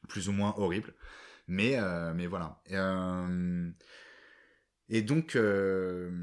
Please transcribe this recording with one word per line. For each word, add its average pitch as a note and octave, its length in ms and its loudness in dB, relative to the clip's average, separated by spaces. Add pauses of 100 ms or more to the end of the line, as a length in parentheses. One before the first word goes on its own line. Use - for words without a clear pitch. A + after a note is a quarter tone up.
plus F#2+ 200 -6
ou G2+ 40 0
moins G2+ 260 2
horribles. G2 340 0 (560)
Mais, A2 300 2
euh, E2+ 360 -2
mais F2 120 -2
voilà. E2+ 400 -6
Et, F#2+ 100 -6
euh, F2+ 920 0 (1200)
et A2+ 100 4
donc, C#3+ 360 0
euh, F#2+ 760 2 (120)